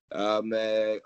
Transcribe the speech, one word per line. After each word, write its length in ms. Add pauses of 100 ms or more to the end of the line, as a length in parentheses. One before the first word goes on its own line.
(140)
Euh, 280
mais 640